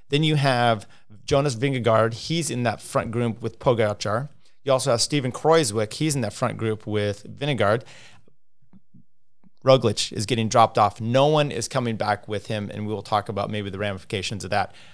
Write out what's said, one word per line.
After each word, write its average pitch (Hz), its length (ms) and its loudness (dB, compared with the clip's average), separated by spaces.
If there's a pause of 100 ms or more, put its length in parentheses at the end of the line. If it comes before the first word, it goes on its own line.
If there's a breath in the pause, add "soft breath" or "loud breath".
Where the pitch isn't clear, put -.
(100)
Then 147 120 2
you 156 120 2
have 120 520 2 (380 soft breath)
Jonas 139 300 2
Vingegaard. 113 600 2
He's 156 360 -4
in 123 140 -2
that 110 180 -2
front 117 280 -2
group 117 300 -2
with - 180 -8
Pogacar. 110 680 0 (360)
You 135 80 2
also 131 180 2
have 120 100 2
Steven 131 320 -2
Kruijswijk. 117 640 2
He's 151 200 -2
in 139 80 -2
that 110 100 -4
front 113 240 -2
group 107 300 -4
with 104 400 -2
Vingegaard. 113 560 0 (1800 loud breath)
Roglic - 480 4
is 110 140 -6
getting 113 240 -2
dropped 113 260 6
off. 104 240 2
No 123 280 2
one 151 220 2
is 107 180 -6
coming 120 280 -2
back 104 320 -2
with 104 200 -6
him, 104 260 -4
and 104 120 -6
we 104 60 -4
will 98 100 -6
talk 104 280 -2
about 101 200 -4
maybe 104 200 -6
the 95 80 -8
ramifications 98 640 -6
of 92 60 -8
that. 98 240 0 (200 loud breath)